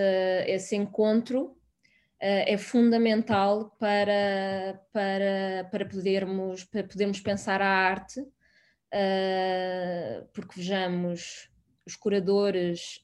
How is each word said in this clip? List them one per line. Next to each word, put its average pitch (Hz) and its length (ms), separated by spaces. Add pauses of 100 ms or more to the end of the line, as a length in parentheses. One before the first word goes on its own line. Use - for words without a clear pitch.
(480)
esse 190 280
encontro, 220 800 (640)
eh, 196 360
é - 20
fundamental 220 1200
para, 196 1000 (140)
para, 196 800
para 196 140
podermos, 190 800
para 202 180
podermos 196 380
pensar 196 400
a 196 80
arte, 190 520 (720)
eh, 185 1400
porque 185 260
vejamos 180 880 (360)
os - 100
curadores, 190 1080